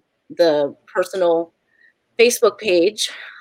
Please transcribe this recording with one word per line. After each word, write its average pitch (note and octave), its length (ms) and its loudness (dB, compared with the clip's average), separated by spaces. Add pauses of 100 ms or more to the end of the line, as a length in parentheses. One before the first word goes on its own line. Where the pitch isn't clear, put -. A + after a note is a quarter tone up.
(280)
the D3 480 0 (100)
personal F3 680 -2 (640)
Facebook A#3 400 2
page, G3+ 520 0 (300)